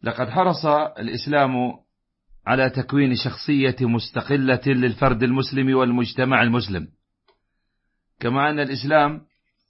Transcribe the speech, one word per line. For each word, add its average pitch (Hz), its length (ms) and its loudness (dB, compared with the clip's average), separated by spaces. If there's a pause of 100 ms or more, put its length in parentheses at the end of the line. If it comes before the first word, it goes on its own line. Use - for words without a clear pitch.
لقد 117 260 -4
حرص 180 360 0 (340)
الإسلام 127 720 -2 (720)
على 131 240 2
تكوين 131 460 0
شخصية 131 680 -2
مستقلة 123 840 0
للفرد 123 560 2
المسلم 131 540 0
والمجتمع 123 640 0
المسلم، 98 460 0 (1300)
كما 135 300 0
أن 147 100 -4
الإسلام 143 600 0 (480)